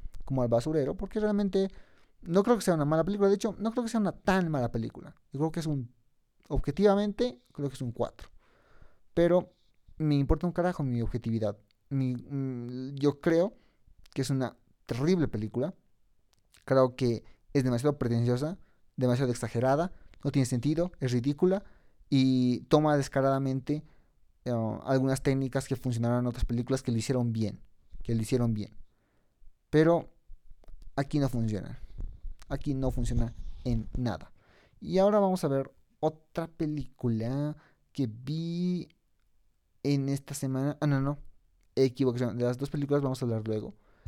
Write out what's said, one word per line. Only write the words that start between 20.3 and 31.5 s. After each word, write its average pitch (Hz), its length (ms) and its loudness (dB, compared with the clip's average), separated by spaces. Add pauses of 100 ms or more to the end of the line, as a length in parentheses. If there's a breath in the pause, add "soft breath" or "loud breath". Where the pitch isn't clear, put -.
tiene 135 160 2
sentido, 151 520 0
es 127 120 -2
ridícula 147 520 2 (460 soft breath)
y 131 520 4
toma 151 360 4
descaradamente, 135 840 -2 (600 soft breath)
eh, 123 60 -4 (320)
algunas 131 380 0
técnicas 135 460 -2
que 135 80 -2
funcionaron 120 460 0
en 123 60 -2
otras - 180 -2
películas 123 360 -2
que 123 100 -2
lo 117 60 0
hicieron 120 340 0
bien, 107 300 -2 (400)
que 117 140 -2
lo 113 80 0
hicieron 120 320 0
bien. 104 200 -8 (920)
Pero 160 400 4 (840)
aquí 143 240 0
no 135 100 2
funciona, 110 500 -4 (720 loud breath)